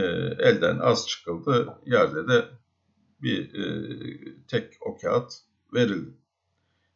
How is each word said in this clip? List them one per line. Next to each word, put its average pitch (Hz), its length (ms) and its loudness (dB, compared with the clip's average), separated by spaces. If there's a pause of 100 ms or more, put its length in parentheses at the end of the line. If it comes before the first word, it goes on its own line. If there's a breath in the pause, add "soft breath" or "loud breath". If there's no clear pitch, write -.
(380)
elden 85 400 4
az - 300 2
çıkıldı, - 760 -2
yerde 80 420 2
de 117 200 4 (760)
bir, 110 320 -4
e, - 920 -10
tek - 340 -6
o - 180 -8
kağıt 104 360 -2 (400)
verildi. 101 360 0 (840)